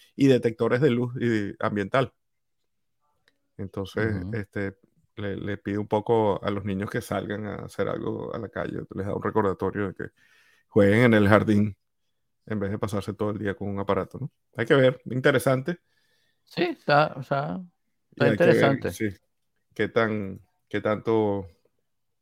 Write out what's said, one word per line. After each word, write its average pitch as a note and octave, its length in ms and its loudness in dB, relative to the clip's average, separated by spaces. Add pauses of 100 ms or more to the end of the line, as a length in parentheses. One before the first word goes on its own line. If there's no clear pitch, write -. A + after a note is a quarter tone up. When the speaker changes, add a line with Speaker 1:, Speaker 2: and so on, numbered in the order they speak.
(160)
Speaker 1:
y C3+ 120 4
detectores A#2+ 540 2
de D3+ 80 4
luz A#2+ 320 -2
y A2 380 -2
ambiental. G#2 520 -2 (1500)
Entonces, G#2 640 -4
Speaker 2:
Ujú. G#2 120 -8
Speaker 1:
este, G2 420 -8 (380)
le, G2+ 200 -8
le G2 220 -8
pide G2+ 200 -6
un G#2 100 -4
poco G#2+ 560 2
a - 60 -2
los G2+ 160 -4
niños G2+ 240 -4
que B2 120 -6
salgan G#2 440 -6
a G#2 100 -8 (100)
hacer G2+ 220 -6
algo A2 460 -6
a - 60 -8
la G#2 100 -10
calle, - 320 -8 (140)
les F#2+ 100 -6
da G2+ 80 -4
un - 100 -6
recordatorio G2+ 680 -2
de F2 40 -12
que - 180 -12 (580)
jueguen G#2 340 6
en A#2 100 6
el G#2 140 6
jardín G#2 480 4 (680)
en G#2+ 140 -6
vez G2 120 -4
de G#2+ 80 -6
pasarse G2+ 340 -4
todo G#2 160 -4
el G#2+ 80 -6
día G2+ 160 -4
con G2+ 160 -8
un G2+ 100 -6
aparato, F#2+ 400 -2
¿no? C3 120 -10 (240)
Hay A#2+ 100 -2
que D3+ 100 4
ver, B2+ 300 4
interesante. C3 720 0 (680)
Speaker 2:
Sí, - 180 -4
está, D3+ 520 2
o C#3 60 -12
sea, D#3 400 -4 (540)
Speaker 1:
Y - 80 0
Speaker 2:
está - 20 4
Speaker 1:
hay A2 120 4
que - 80 4
ver, - 80 6
Speaker 2:
interesante. A2 380 2
Speaker 1:
sí, G#2+ 180 -4 (640)
qué G#2 120 0
tan, G#2 520 0 (280)
qué G2+ 140 -4
tanto, G#2 640 0 (760)